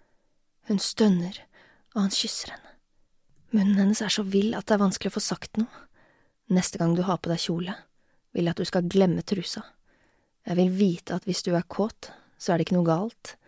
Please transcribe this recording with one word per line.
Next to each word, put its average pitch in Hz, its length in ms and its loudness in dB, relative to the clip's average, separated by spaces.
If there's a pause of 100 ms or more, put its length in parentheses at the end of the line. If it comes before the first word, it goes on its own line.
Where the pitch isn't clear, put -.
(680)
Hun 202 160 0
stønner, 190 580 2 (540)
og 208 60 0
han 196 100 0
kysser - 400 -6
henne. - 240 -20 (800)
Munnen 202 240 4
hennes 202 240 4
er 196 100 -4
så 208 140 -2
vill 196 260 2
at - 140 -8
det 220 80 4
er 202 100 4
vanskelig 190 300 -2
å - 20 -4
få 202 140 -4
sagt - 260 -10
noe. - 260 -4 (640)
"Neste - 320 2
gang 170 160 2
du 180 80 0
har 185 160 -2
på - 80 -8
deg 170 160 -2
kjole, 175 300 -4 (580)
vil 180 140 0
jeg 170 80 0
at - 80 -8
du 175 80 -4
skal 175 180 0
glemme 180 320 4
trusa. 196 460 -6 (840)
Jeg 175 80 -2
vil 185 160 4
vite 185 460 0
at - 100 -8
hvis 185 160 -4
du 196 140 -4
er 170 100 -2
kåt, - 400 -6 (320)
så - 140 -2
er 165 40 2
det 160 100 0
ikke 180 100 2
noe 170 100 2
galt. 175 460 -2 (140)